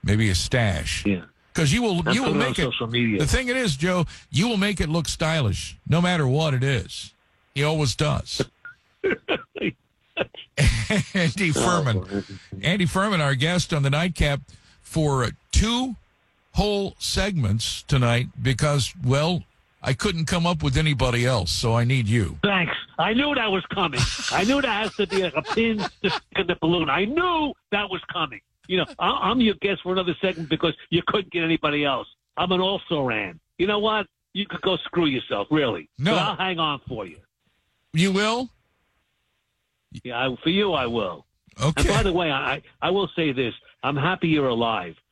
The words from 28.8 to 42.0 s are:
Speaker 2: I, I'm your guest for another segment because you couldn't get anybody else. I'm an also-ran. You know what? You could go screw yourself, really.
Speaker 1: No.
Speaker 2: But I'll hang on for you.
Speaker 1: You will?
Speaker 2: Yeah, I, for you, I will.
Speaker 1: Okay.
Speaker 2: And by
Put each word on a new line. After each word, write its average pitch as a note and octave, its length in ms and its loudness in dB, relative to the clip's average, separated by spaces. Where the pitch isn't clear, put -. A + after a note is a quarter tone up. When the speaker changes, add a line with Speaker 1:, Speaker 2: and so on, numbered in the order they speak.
Speaker 2:
I, F3+ 100 0
I'm A#3 320 0
your G#3 140 4
guest G3 260 -2
for F3+ 120 -4
another F3+ 280 0
segment E3+ 280 -2
because D#3+ 260 0
you E3+ 160 2
couldn't G3+ 240 -2
get E3+ 120 -2
anybody D3+ 400 0
else. B2+ 240 -2
I'm F3+ 140 -2
an F3+ 100 2
also-ran. C3 800 -2
You E3+ 100 0
know G#3 120 0
what? G#3+ 260 0
You G3+ 120 -4
could - 160 -10
go F3+ 160 2
screw - 300 -2
yourself, A2+ 420 -2
really. A#2+ 480 0
Speaker 1:
No. D#3 160 0
Speaker 2:
But F#3 80 2
I'll G3+ 140 -2
hang F#3 240 -4
on D3 280 -2
for A2 200 -8
you. D#2 100 -18
Speaker 1:
You F3+ 180 2
will? A3 380 0
Speaker 2:
Yeah, B2 260 -4
I, B2 140 -4
for D#3+ 60 0
you, G3 240 2
I C3+ 120 0
will. G#2+ 400 -4
Speaker 1:
Okay. D3 200 2
Speaker 2:
And - 80 4
by G#3+ 140 4